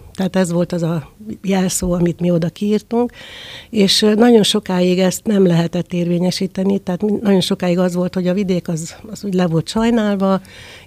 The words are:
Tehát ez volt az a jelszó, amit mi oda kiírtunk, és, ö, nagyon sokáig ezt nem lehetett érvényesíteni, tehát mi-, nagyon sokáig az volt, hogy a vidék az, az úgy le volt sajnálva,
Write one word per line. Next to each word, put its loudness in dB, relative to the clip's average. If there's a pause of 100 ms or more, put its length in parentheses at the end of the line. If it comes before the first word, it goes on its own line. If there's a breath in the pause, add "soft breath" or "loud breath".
(140 loud breath)
Tehát -4
ez 0
volt -2
az -2
a -4 (320)
jelszó, -2
amit 0
mi 2
oda 0
kiírtunk, -2 (580 loud breath)
és, 2
ö, 4
nagyon 6
sokáig 0
ezt 0
nem 4
lehetett 0
érvényesíteni, -2
tehát -4
mi-, 0
nagyon 4
sokáig 0
az 0
volt, -2
hogy -2
a 0
vidék -2
az, -6 (140)
az -14
úgy -4
le 2
volt 0
sajnálva, 0 (460 loud breath)